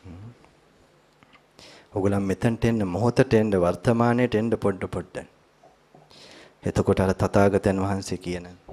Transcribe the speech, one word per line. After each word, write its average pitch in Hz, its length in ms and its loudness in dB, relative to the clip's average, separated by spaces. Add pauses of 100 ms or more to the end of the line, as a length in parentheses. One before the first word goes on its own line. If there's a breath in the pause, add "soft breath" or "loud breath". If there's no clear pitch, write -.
(1900 loud breath)
ඔයගලන් 101 320 0
මෙතනට 110 420 -2
එන්න, 113 200 0
මොහොතට 113 500 2
එන්න, 110 220 2
වර්තමානයට 117 760 2
එන්න 110 220 0
පොඩ 98 300 -4
පොඩ. 90 280 -12 (1500 loud breath)
එතකොට - 400 0
අර 95 120 2
තථාගතයන් 98 680 2
වහන්සේ 95 400 -4
කියන 87 280 -8 (260)